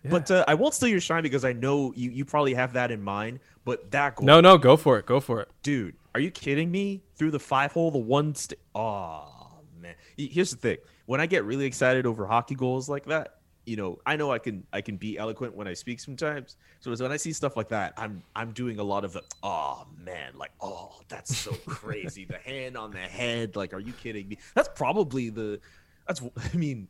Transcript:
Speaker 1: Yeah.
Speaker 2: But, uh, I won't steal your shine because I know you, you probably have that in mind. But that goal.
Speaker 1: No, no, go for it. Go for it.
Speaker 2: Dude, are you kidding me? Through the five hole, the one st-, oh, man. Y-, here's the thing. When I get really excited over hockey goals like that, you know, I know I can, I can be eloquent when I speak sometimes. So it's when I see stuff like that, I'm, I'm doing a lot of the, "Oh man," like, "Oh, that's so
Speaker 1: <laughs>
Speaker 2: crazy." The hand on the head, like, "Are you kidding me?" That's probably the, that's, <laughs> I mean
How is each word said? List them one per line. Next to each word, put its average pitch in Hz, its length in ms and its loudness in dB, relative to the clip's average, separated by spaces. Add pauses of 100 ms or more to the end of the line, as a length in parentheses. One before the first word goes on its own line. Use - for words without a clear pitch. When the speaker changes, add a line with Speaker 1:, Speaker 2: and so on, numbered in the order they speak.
Speaker 1:
Yeah. 139 60 -4
Speaker 2:
But, 170 200 2
uh, 185 160 6
I 151 80 6
won't 262 200 2
steal 247 160 2
your 190 100 2
shine 165 220 -2
because 131 220 -2
I 127 100 2
know 135 420 0
you, 123 140 -4
you 131 140 -6
probably 139 300 2
have 123 200 0
that 123 160 0
in 107 120 -6
mind. 104 380 -6 (240)
But - 280 -6
that 143 240 0
goal. 135 100 0
Speaker 1:
No, 160 140 12
no, 185 180 12
go 127 180 10
for 131 220 4
it. - 80 -6
Go 123 120 4
for 117 220 -2
it. - 80 -10 (140)
Speaker 2:
Dude, 120 340 -2 (180)
are 117 60 0
you 175 100 0
kidding 156 400 -2
me? 196 320 -4 (140)
Through 156 160 0
the 143 80 -2
five 139 320 0
hole, 165 180 2
the 143 80 0
one 139 360 2
st-, - 260 -10 (140)
oh, 95 500 -6 (560)
man. 85 140 -16 (240)
Y-, 143 120 -6
here's 165 200 0
the - 80 -10
thing. 113 180 0 (300)
When 131 140 0
I 165 60 0
get 165 180 0
really 135 200 -2
excited 127 420 2
over 110 200 -2
hockey 117 280 0
goals 131 340 -4
like 143 180 -6
that, 151 320 -4 (260)
you 117 120 -8
know, 98 300 -6
I 143 80 2
know 151 160 -2
I 120 80 0
can, 104 340 -8
I 98 80 -6
can 101 160 -8
be 107 220 -8
eloquent 110 380 -8
when 101 100 -10
I 90 80 -8
speak 120 240 -12
sometimes. 143 580 -8 (220)
So 123 140 -8
it's 117 100 -6
when 127 80 -4
I 147 60 -4
see 160 160 -6
stuff 143 240 -4
like 110 140 -4
that, 101 260 -4
I'm, 107 260 -10 (140)
I'm 113 160 -8
doing 117 260 -6
a 104 60 -4
lot 101 200 -2
of 90 80 -8
the, 90 120 -12 (180)
"Oh 78 420 -6 (200)
man," 78 320 -12
like, 71 240 -14
"Oh, 95 320 -12 (160)
that's - 280 -10
so - 160 -8
Speaker 1:
<laughs> - 140 -12
Speaker 2:
crazy." 110 580 -10
The 87 140 -14
hand 127 380 -12
on 110 160 -12
the 95 60 -14
head, 117 580 -4
like, 95 180 -6
"Are 98 60 -10
you 113 140 -12
kidding 104 340 -10
me?" 104 100 -12 (160)
That's - 220 2
probably 135 540 0
the, 107 280 -6 (480)
that's, 170 160 -6 (160)
<laughs> - 160 -8
I - 20 -2
mean 139 340 -4